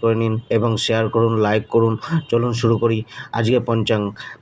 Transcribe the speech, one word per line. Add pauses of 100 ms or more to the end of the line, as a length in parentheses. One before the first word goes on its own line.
করে
নিন (100)
এবং
শেয়ার
করুন,
লাইক
করুন। (320)
চলুন
শুরু
করি (300)
আজকে
পঞ্চাঙ্গ। (300)